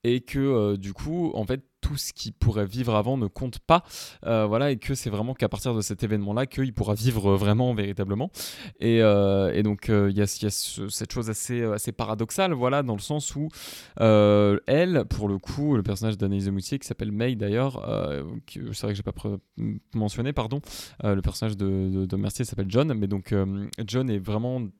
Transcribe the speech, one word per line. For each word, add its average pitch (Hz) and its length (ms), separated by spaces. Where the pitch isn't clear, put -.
et 120 180
que, 139 200
euh, 113 360
du 98 160
coup, 165 420
en 107 100
fait, 131 180
tout - 160
ce - 160
qu'il - 200
pourrait 107 320
vivre 117 300
avant 107 220
ne 117 100
compte 120 320
pas, 170 240
euh, 110 220
voilà, 120 240
et 135 60
que 139 180
c'est 123 160
vraiment 107 240
qu'à 117 140
partir - 260
de 110 60
cet 101 240
événement-là 107 420
qu'il 131 260
pourra 104 220
vivre 107 400
vraiment, 107 400
véritablement. 101 560
Et, 113 240
euh, 98 500
et 92 120
donc, 104 240
euh, 104 220
il 98 60
y 104 60
a, 98 180
il - 40
y - 20
a 101 40
ce, - 380
cette - 240
chose 113 160
assez, 120 320
euh, 110 140
assez - 160
paradoxale, 113 600
voilà, 135 320
dans 120 100
le 101 60
sens 147 340
où, 151 140
euh, 104 580
elle, 160 380
pour 104 220
le 98 100
coup, 143 380
le 107 60
personnage 104 340
d'Anaïs 98 280
de 98 80
Moutier, 98 260
qui - 80
s'appelle - 240
May 117 240
d'ailleurs, 110 540
euh, 76 340
que, 107 260
c'est - 140
vrai 107 60
que 101 40
j'ai 101 60
pas 101 100
pr-, 101 260
mentionné, 117 380
pardon, 127 280
euh, 101 140
le 98 60
personnage 107 340
de, 95 360
de, 95 140
de 92 100
Mercier 101 280
s'appelle 98 260
John, 135 240
mais 107 140
donc, 98 240
euh, 98 340
John 127 240
est 104 120
vraiment 113 420